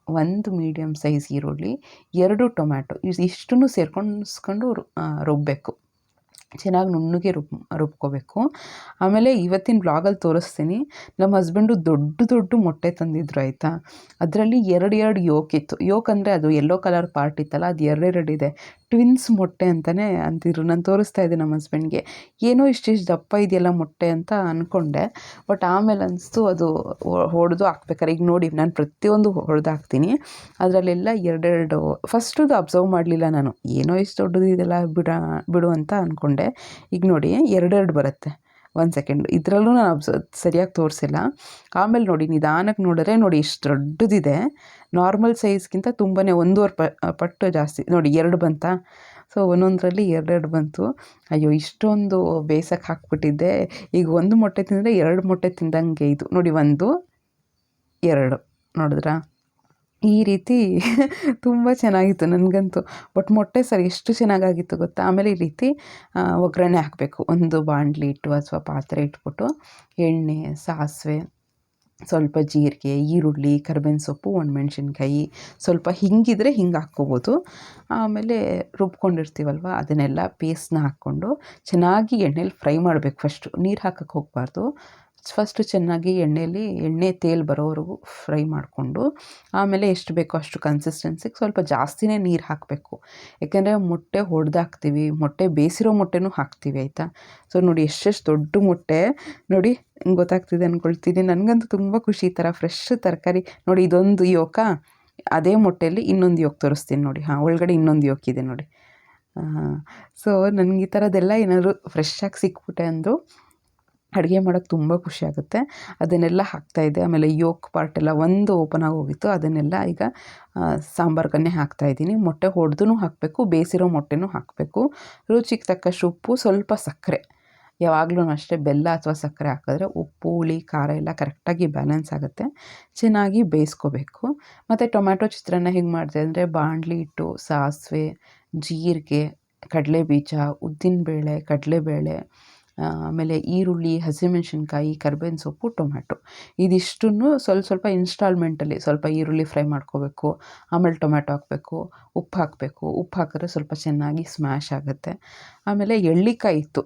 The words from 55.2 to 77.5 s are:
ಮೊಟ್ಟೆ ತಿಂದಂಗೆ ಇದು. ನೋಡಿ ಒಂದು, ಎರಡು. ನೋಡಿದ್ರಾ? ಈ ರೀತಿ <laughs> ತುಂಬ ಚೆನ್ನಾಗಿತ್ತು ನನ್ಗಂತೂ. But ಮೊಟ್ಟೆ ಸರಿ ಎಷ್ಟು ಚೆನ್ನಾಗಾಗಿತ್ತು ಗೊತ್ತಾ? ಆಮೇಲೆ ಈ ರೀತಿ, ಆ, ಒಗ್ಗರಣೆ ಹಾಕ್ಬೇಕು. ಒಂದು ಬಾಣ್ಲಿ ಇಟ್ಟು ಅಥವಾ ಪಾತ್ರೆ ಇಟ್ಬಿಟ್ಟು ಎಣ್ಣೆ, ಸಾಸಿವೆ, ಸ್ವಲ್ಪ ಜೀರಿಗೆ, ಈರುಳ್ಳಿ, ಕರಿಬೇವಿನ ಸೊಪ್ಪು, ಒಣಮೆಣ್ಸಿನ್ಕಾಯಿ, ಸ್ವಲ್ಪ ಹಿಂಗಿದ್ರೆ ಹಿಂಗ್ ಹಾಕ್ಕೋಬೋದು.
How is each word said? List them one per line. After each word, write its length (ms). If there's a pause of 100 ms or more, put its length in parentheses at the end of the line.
ಮೊಟ್ಟೆ 220
ತಿಂದಂಗೆ 640
ಇದು. 220
ನೋಡಿ 160
ಒಂದು, 600 (920)
ಎರಡು. 480 (260)
ನೋಡಿದ್ರಾ? 560 (680)
ಈ 200
ರೀತಿ 560
<laughs> 540
ತುಂಬ 400
ಚೆನ್ನಾಗಿತ್ತು 520
ನನ್ಗಂತೂ. 540 (380)
But 160
ಮೊಟ್ಟೆ 300
ಸರಿ 220
ಎಷ್ಟು 280
ಚೆನ್ನಾಗಾಗಿತ್ತು 640
ಗೊತ್ತಾ? 300
ಆಮೇಲೆ 240
ಈ 20
ರೀತಿ, 440 (380)
ಆ, 220
ಒಗ್ಗರಣೆ 400
ಹಾಕ್ಬೇಕು. 520
ಒಂದು 320
ಬಾಣ್ಲಿ 480
ಇಟ್ಟು 220
ಅಥವಾ 280
ಪಾತ್ರೆ 440
ಇಟ್ಬಿಟ್ಟು 580 (380)
ಎಣ್ಣೆ, 560
ಸಾಸಿವೆ, 800 (720)
ಸ್ವಲ್ಪ 300
ಜೀರಿಗೆ, 640
ಈರುಳ್ಳಿ, 600
ಕರಿಬೇವಿನ 380
ಸೊಪ್ಪು, 340
ಒಣಮೆಣ್ಸಿನ್ಕಾಯಿ, 1000 (280)
ಸ್ವಲ್ಪ 300
ಹಿಂಗಿದ್ರೆ 600
ಹಿಂಗ್ 240
ಹಾಕ್ಕೋಬೋದು. 720 (440)